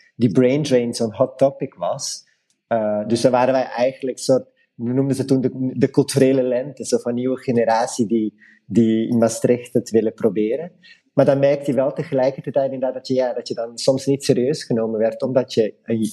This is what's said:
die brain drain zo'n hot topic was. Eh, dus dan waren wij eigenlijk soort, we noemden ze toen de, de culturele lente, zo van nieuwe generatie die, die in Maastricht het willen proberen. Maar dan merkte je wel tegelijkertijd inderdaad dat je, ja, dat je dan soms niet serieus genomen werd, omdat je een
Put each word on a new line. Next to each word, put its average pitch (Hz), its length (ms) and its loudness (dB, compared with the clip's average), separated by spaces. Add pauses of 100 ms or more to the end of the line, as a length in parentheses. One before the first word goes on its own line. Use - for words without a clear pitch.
(160)
die 113 160 2
brain 127 320 4
drain 120 300 2
zo'n 113 220 -4
hot 127 220 0
topic - 360 0
was. 101 500 -8 (440)
Eh, 107 400 -2
dus 117 140 0
dan 127 100 4
waren 127 220 4
wij 131 120 0
eigenlijk 127 540 -4
soort, - 280 0 (280)
we 120 180 -4
noemden 135 220 0
ze 135 100 -2
toen 135 160 2
de, 127 80 0 (240)
de 127 160 0
culturele 135 540 2
lente, 127 420 -4
zo 120 120 0
van 120 160 -4
nieuwe 127 260 -2
generatie 117 680 0
die, 110 260 -2 (320)
die 113 440 2
in 120 80 0
Maastricht 120 560 2
het - 160 -2
willen 107 240 2
proberen. 113 580 -2 (420)
Maar 139 120 4
dan 139 140 2
merkte 143 320 2
je 120 60 -2
wel 131 160 0
tegelijkertijd 139 800 -2
inderdaad 131 220 -4
dat 131 140 -12
je, 131 60 -2
ja, 127 200 0
dat 120 140 -8
je 120 60 -8
dan 117 240 -10
soms 135 280 0
niet 139 180 0
serieus 131 400 0
genomen 113 360 -2
werd, 110 220 0
omdat 127 320 -2
je 107 200 2 (100)
een 113 180 -2 (120)